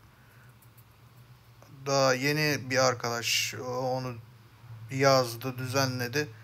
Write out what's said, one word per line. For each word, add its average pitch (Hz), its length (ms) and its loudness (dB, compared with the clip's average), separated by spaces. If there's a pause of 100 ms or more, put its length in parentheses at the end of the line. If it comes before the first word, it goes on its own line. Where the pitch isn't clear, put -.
(1900)
daha 135 280 4
yeni 143 560 0
bir 127 80 0
arkadaş 120 800 0 (100)
onu 131 500 -4 (760)
yazdı, 131 680 4
düzenledi. 127 720 -2 (140)